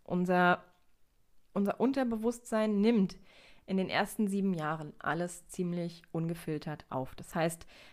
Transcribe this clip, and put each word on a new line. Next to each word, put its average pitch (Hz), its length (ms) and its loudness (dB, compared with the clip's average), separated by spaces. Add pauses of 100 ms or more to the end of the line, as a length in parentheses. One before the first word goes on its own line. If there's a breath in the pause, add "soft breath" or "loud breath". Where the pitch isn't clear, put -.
unser, 180 600 4 (920)
unser 202 260 0
Unterbewusstsein 226 1000 0
nimmt 214 360 4 (500 loud breath)
in 190 120 0
den 185 100 0
ersten 202 400 0
sieben 196 260 0
Jahren 151 460 -4
alles 170 480 -4
ziemlich 175 540 -6 (100)
ungefiltert 165 760 -6
auf. 135 280 -6
Das - 180 -14
heißt, 165 320 0 (260 loud breath)